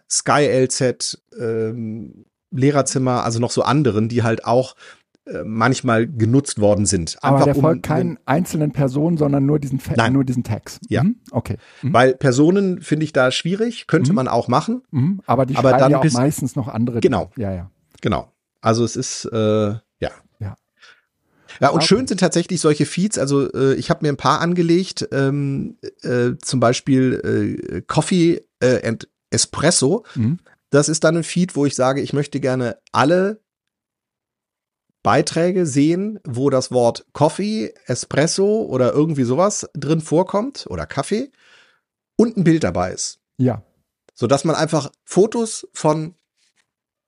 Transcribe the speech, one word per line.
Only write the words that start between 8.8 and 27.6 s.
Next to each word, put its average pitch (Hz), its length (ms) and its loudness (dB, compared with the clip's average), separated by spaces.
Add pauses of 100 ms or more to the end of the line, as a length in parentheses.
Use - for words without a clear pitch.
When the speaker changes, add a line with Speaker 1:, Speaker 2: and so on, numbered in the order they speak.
Speaker 2:
sondern 139 280 2
nur 151 140 2
diesen 135 220 -4
Fa-, - 160 -8
Speaker 1:
Nein. 117 160 2
Speaker 2:
nur 135 120 4
diesen 123 200 -2
Tags. - 340 -8 (100)
Speaker 1:
Ja. 101 140 0
Speaker 2:
Mhm. 214 140 2 (160)
Okay. 110 240 -4 (260)
Mhm. 120 120 -2
Speaker 1:
Weil 131 200 6
Personen 170 680 2
finde 156 220 -4
ich 151 100 -4
da 127 200 2
schwierig, 220 560 -4
könnte 156 240 2
Speaker 2:
Mhm. - 40 2
Speaker 1:
man 131 120 0
auch 117 180 0
machen. 160 360 -2 (100)
Speaker 2:
Mhm. 165 340 0
Aber 127 200 2
die 131 100 -4
Speaker 1:
Aber 135 140 4
Speaker 2:
schreiben 139 120 4
Speaker 1:
dann 135 80 6
Speaker 2:
ja 143 80 4
auch 131 40 2
Speaker 1:
bis 156 100 2
Speaker 2:
meistens 127 420 -2
noch 123 140 -4
andere 117 320 -2
Speaker 1:
Genau. 95 360 0
Speaker 2:
Dinge. 104 120 -6
Ja, 95 40 -4
ja. 92 180 -10 (320)
Speaker 1:
Genau. 87 280 -4 (300)
Also 113 240 2
es 110 100 -4
ist, - 300 -8
äh, 117 120 -8 (340)
ja. 110 100 -8 (580)
Speaker 2:
Ja. 98 180 -10 (1040)
Speaker 1:
Ja, 135 120 4
und 156 60 0
Speaker 2:
Okay. 156 100 0
Speaker 1:
schön 254 200 4
sind 202 140 -4
tatsächlich 175 400 0
solche 151 240 2
Feeds, 185 340 -2
also, 139 340 0
äh, 135 240 2
ich - 120 -6
hab - 140 0
mir 151 80 0
ein 139 80 -4
paar 143 240 2
angelegt, 175 680 0
ähm, 139 680 -2 (240)
äh, 123 300 0 (100)
zum - 180 -2
Beispiel, 117 1000 0 (160)